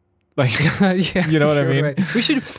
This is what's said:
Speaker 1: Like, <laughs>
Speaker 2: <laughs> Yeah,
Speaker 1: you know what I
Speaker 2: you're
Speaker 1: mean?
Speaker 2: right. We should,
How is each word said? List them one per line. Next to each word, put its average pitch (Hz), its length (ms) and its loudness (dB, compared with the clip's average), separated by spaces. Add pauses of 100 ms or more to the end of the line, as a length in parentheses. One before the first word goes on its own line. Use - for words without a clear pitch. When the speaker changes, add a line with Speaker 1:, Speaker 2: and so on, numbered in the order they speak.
(380)
Speaker 1:
Like, 127 220 2
<laughs> 151 200 0
Speaker 2:
<laughs> - 0 - (340)
Yeah, 185 140 -2
Speaker 1:
you 156 100 2
know 147 100 4
what 151 100 2
I 143 60 2
Speaker 2:
you're 135 100 0
Speaker 1:
mean? 139 100 0
Speaker 2:
right. 147 320 -2
We 240 60 0
should, 262 200 0 (180)